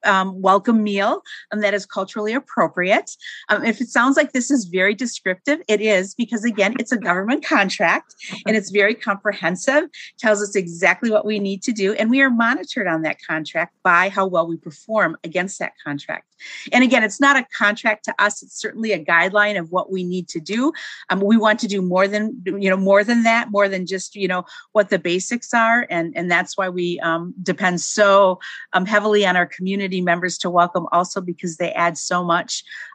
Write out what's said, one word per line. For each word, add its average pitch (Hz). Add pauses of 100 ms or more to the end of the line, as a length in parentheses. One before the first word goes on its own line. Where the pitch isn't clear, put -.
um, 190
welcome 202
meal, 208 (280)
um, 214
that 202
is 196
culturally 208
appropriate. 190 (380)
Um, -
if 226
it 240
sounds 262
like 302
this 254
is 254
very 185
descriptive, 240
it 214
is, 190
because 226
again, 208
it's -
a 240
government 196
contract 202 (320)
and 214
it's 196
very 202
comprehensive, 202 (340)
tells 214
us 202
exactly 190
what 208
we 214
need 196
to 254
do. 208
And 220
we 269
are 269
monitored 233
on 160
that 156 (100)
contract 160
by 180
how 196
well 175
we 165
perform 170
against 180
that - (120)
contract. 147 (360)
And 254
again, 240
it's 214
not 277
a 269 (100)
contract 214
to -
us. 208
It's -
certainly 220
a 165
guideline 190
of 165
what 180
we 185
need 180
to 170
do. 233 (360)
Um, 185
we 202
want 214
to 226
do 196
more 185
than, 208
you 190
know, 190
more 196
than 233
that, 226
more 202
than 185
just, 185
you 196
know, 180 (280)
what 202
the 196
basics 185
are. 233
And, 170
and 180
that's 175
why 190
we, 175
um, 170 (100)
depend 180
so, 196 (360)
um, 180
heavily 208
on 180
our 175
community 190
members 175
to 180
welcome 175
also, 185
because 175
they 175
add 170
so 180
much, 175 (320)